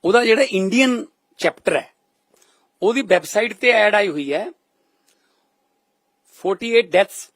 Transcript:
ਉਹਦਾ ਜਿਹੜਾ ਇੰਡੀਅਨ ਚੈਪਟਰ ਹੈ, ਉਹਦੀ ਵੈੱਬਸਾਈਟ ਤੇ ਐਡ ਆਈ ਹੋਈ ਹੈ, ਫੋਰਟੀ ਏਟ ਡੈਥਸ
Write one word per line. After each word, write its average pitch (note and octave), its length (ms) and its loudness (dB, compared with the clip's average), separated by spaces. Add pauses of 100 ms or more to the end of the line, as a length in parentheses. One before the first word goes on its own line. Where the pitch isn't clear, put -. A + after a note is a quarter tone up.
ਉਹਦਾ A#3 200 2
ਜਿਹੜਾ A3+ 180 2
ਇੰਡੀਅਨ A#3+ 640 0 (300)
ਚੈਪਟਰ - 400 -4
ਹੈ, - 180 -8 (880)
ਉਹਦੀ A#3 200 0
ਵੈੱਬਸਾਈਟ G#3 520 -2
ਤੇ B3 160 0
ਐਡ G#3 240 2
ਆਈ G#3 140 0
ਹੋਈ C#3+ 240 -6
ਹੈ, G#3 180 -6 (1800)
ਫੋਰਟੀ G3 380 -6
ਏਟ A3+ 200 2
ਡੈਥਸ - 460 0